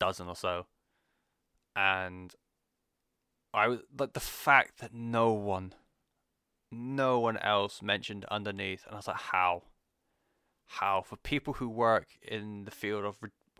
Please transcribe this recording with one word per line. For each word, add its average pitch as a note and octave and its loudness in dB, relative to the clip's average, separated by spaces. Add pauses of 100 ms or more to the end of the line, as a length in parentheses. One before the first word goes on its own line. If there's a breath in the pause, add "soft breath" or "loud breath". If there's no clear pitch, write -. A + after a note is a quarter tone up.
dozen F#2 -2
or F2 -10
so. F2+ -4 (1120)
And F#2 0 (1160)
I G#2+ 4
was, B2 0 (180)
like, C3+ -4
the - -8
fact - 4
that A#2 -14
no A#2 2
one, G2 -2 (960)
no B2+ 0
one A2+ 2
else G2+ 0
mentioned G2+ -4
Underneath, G2 -4
and - -14
I G2+ -10
was G2+ -10
like, G2 -4
"How? F2+ 2 (1040)
How?" F#2+ 0
For - -18
people - -4
who B2 -6
work A2+ 2 (120)
in G#2 -10
the G2+ -14
field G#2 -4
of G2+ -6
re-, G#2+ -10 (300)